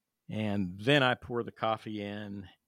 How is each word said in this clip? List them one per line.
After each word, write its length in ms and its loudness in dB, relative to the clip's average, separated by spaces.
and 500 -2
then 220 6
I 120 6
pour 280 -4
the 100 -10
coffee 500 -2
in, 440 -8